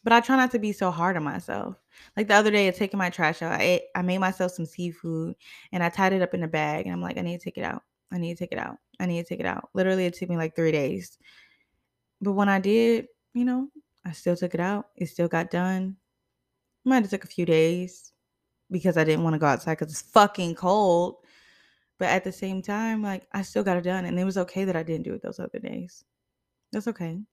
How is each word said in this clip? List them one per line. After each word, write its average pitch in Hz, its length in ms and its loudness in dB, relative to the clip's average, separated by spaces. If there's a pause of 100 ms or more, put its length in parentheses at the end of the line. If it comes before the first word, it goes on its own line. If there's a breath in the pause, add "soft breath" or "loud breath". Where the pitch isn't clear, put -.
But 226 60 8
I 240 80 8
try 262 140 2
not 254 160 4
to 240 60 0
be 208 140 -2
so 185 180 0
hard 170 280 -2
on 156 40 -4
myself. - 540 -6 (400 loud breath)
Like, 208 120 -2
the 208 60 6
other 214 160 8
day, 202 160 4
I 185 40 4
taking 196 260 -4
my 185 140 -2
trash 165 320 -2
out, 165 180 -4
I - 20 2
ate, 180 200 4 (120)
I - 60 -2
made 180 200 0
myself 185 320 -2
some 170 120 -8
seafood, 165 680 -8 (360 loud breath)
and 175 140 -2
I 170 60 0
tied 190 240 2
it 185 80 2
up 180 100 -2
in 175 100 -4
a 160 60 -4
bag, 151 380 -2
and 180 80 -4
I'm 175 80 -4
like, - 160 -6
"I - 20 -6
need 175 200 -6
to - 40 -20
take - 140 -10
it - 40 -8
out. - 200 -8 (280)
I 180 60 -6
need 170 220 -6
to - 40 -8
take 175 100 -8
it - 60 -6
out. - 200 -10 (200)
I 185 60 -4
need 170 200 -2
to - 40 -14
take - 120 -8
it - 40 -4
out." - 300 -6
Literally, 190 320 2
it 175 80 -2
took 175 160 -8
me, 170 80 0
like, 160 180 -4
three 160 160 2
days. 156 460 -2 (1040 soft breath)
But 196 100 0
when 202 160 2
I 196 100 4
did, 226 500 2 (260)
you 240 100 0
know, 254 240 -2 (360)
I 170 80 -8
still 175 240 -2
took 175 180 -4
it 170 60 -2
out. 202 360 -4
It 175 120 -4
still 170 200 -2
got 170 220 -2
done. 185 460 -2 (880)
Might 254 180 4
have 196 80 -2
took 196 140 -6
a - 40 -20
few 175 180 -2
days 170 680 2 (580)
because 180 280 2
I 156 60 6
didn't 156 200 2
wanna 156 160 2
go 156 60 2
outside 147 320 0
'cause 156 120 -6
it's - 120 -10
fucking 196 540 4
cold. 185 600 4 (800 soft breath)
But 185 120 0
at 180 140 0
the 185 80 -6
same 190 300 -8
time, 220 400 -4
like, 196 300 -6
I 196 100 -4
still 202 220 -2
got 180 140 2
it 175 60 -4
done, 180 220 -2
and 175 140 -2
it 185 40 0
was 190 140 0
okay 185 280 -2
that 180 100 -2
I 160 80 -2
didn't 160 200 -4
do - 100 -6
it - 80 -10
those - 180 -10
other - 200 -10
days. - 440 -12 (680)
That's 214 160 -6
okay. 180 320 -8 (120)